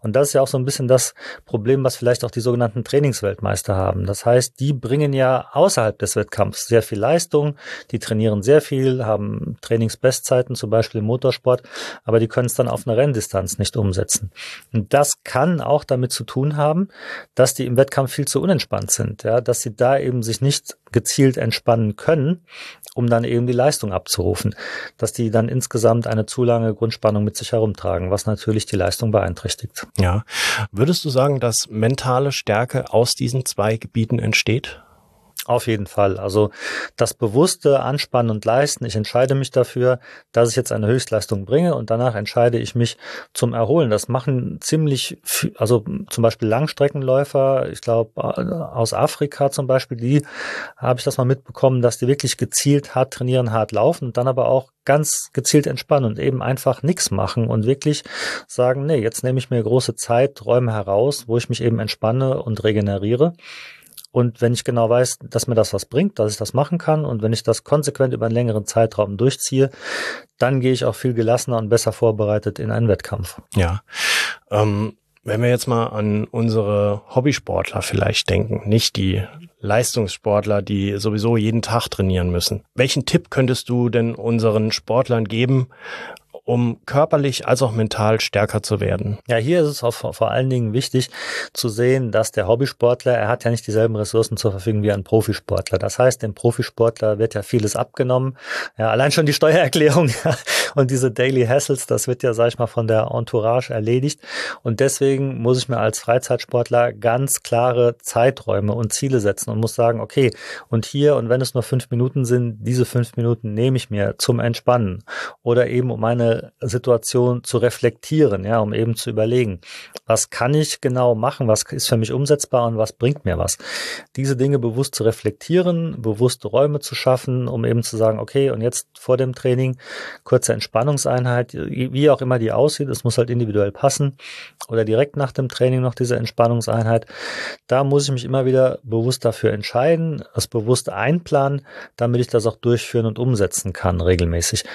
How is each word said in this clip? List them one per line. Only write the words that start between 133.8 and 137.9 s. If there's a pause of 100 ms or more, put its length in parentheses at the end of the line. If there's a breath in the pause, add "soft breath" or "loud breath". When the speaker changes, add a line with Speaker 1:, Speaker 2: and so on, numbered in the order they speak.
Speaker 1:
oder
direkt
nach
dem
Training
noch
diese
Entspannungseinheit. (640 loud breath)
Da
muss